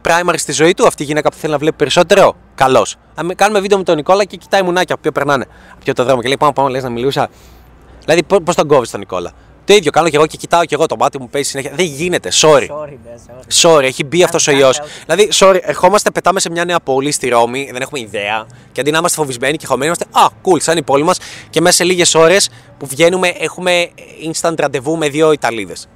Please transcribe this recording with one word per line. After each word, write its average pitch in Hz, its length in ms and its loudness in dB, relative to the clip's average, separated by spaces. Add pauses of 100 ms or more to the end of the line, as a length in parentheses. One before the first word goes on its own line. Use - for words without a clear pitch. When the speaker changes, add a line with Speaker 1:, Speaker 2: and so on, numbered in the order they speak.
Speaker 1:
primary 170 300 2
στη - 140 -6
ζωή 151 220 2
του, 233 140 2
αυτή - 160 0
η - 20 -6
γυναίκα 147 240 -2
που - 80 -2
θέλει 156 140 -6
να 151 80 0
βλέπει 151 180 0
περισσότερο, 170 580 2 (200)
καλώς. 131 400 2 (200)
Αν 170 200 -8
κάνουμε 202 240 0
βίντεο 196 180 0
με 190 60 -4
τον 175 120 0
Νικόλα 180 280 0
και 196 140 -8
κοιτάει 196 240 -2
μουνάκια 175 320 -2
από - 100 -6
ποιο 156 80 -2
περνάνε, 139 340 -2 (260)
από - 120 -20
ποιο 139 100 -2
το 127 100 0
δρόμο 123 180 2
και 110 60 -8
λέει, 139 100 -2
"Πάμε, 151 160 2
πάμε", 135 160 -2
λες 131 140 -6
να 131 60 -6
μιλούσα. 123 400 -4 (760)
Δηλαδή, 165 180 2
πο-, 190 180 0
πώς 165 140 -2
τον 170 120 0
κόβεις 135 220 2
τον 110 100 -10
Νικόλα; 90 320 -8 (340)
Το 196 80 4
ίδιο 208 180 2
κάνω 165 180 2
και 151 60 0
εγώ 151 100 4
και - 120 -6
κοιτάω 170 280 0
και 151 100 -4
εγώ, 147 100 0
το 127 140 -4
μάτι 135 200 -2
μου 123 100 -14
παίζει 139 200 -4
συνέχεια. 139 260 -8
Δεν 175 100 -2
γίνεται, 147 480 -4
sorry. - 140 4
Speaker 2:
Sorry, 131 200 6 (200)
ναι, 135 260 -20 (480)
sorry. 165 160 6
Speaker 1:
Sorry, 139 60 4
έχει 131 200 -4
μπει 151 200 0
αυτός 160 240 0
ο 156 40 0
Speaker 2:
Κάνει 139 120 4
Speaker 1:
ιός. 131 180 4
Speaker 2:
blackout. - 240 -18
Speaker 1:
Δηλαδή, 180 280 2
sorry, 190 280 6
ερχόμαστε, 185 500 0
πετάμε 175 280 0
σε 180 100 -4
μια 170 160 -4
νέα 180 140 -2
πόλη, 135 320 -2
στη 139 180 -6
Ρώμη, 120 420 0
δεν 123 100 -10
έχουμε 139 180 -10
ιδέα. 107 460 -6 (260)
Και - 100 -6
αντί 143 100 0
να 160 60 -2
είμαστε 170 200 0
φοβισμένοι 135 400 -4
και - 80 -18
χωμένοι, 131 200 -2
είμαστε, 170 260 -4
"Α, 233 140 4 (180)
cool, 175 180 2
σαν 165 160 0
η 165 60 0
πόλη 139 200 0
μας". 180 140 0 (320)
Και 160 120 -2
μέσα 175 140 4
σε - 80 0
λίγες 175 320 0
ώρες 165 340 4 (280)
που - 80 -14
βγαίνουμε, 170 420 0
έχουμε 175 600 -2 (420)
instant 160 260 -4
ραντεβού 143 400 -2
με 151 120 -2
δύο 156 220 2
Ιταλίδες. 110 640 -6